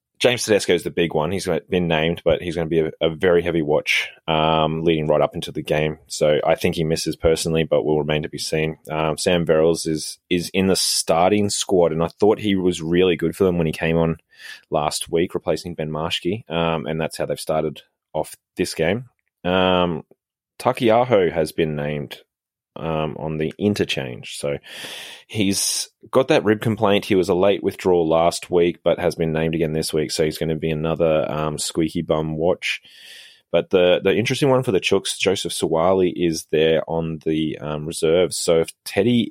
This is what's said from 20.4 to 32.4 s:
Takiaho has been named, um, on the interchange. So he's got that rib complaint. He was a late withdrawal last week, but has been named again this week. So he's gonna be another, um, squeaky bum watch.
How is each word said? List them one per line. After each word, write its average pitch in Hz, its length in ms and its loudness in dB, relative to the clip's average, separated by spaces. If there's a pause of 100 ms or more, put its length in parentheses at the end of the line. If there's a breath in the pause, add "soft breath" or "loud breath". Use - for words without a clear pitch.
Takiaho 120 720 2
has 78 200 -2
been 78 240 -2
named, 73 460 -6 (540)
um, 78 420 -4
on 78 200 -6
the 78 200 -4
interchange. 80 800 -4
So 71 220 -6 (680 loud breath)
he's - 640 -2 (220)
got 131 160 2
that 139 160 4
rib 107 180 2
complaint. 101 440 2
He 104 100 2
was 90 120 4
a 95 60 2
late 95 300 2
withdrawal 90 440 2
last 82 440 0
week, 87 320 2
but 82 160 2
has 85 160 0
been 82 180 -2
named 80 220 0
again 80 180 0
this 78 180 -2
week. 76 200 -2
So - 120 0
he's 78 140 -2
gonna 80 200 -2
be 80 120 -4
another, 80 580 0
um, 76 300 -4
squeaky 80 460 -4
bum 80 340 -2
watch. - 460 -2 (680 loud breath)